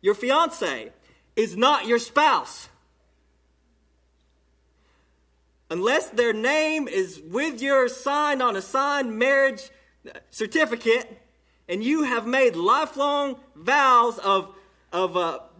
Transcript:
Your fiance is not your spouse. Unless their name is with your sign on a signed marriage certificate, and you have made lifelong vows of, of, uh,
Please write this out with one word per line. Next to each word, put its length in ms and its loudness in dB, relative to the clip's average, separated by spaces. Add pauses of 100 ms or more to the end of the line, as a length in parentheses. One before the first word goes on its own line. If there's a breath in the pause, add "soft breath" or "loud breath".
Your 140 2
fiance 760 -2 (420 soft breath)
is 220 -2
not 320 2
your 100 2
spouse. 720 0 (3000)
Unless 400 -2
their 220 0
name 560 -2
is 320 -6
with 400 -6
your 280 2
sign 520 -2
on 160 0
a 60 -6
signed 560 -2
marriage 500 0 (600 soft breath)
certificate, 920 -2 (480)
and 160 -4
you 200 0
have 220 -2
made 300 2
lifelong 840 0 (160)
vows 640 4
of, 360 0 (400 soft breath)
of, 200 0
uh, 260 -2 (200)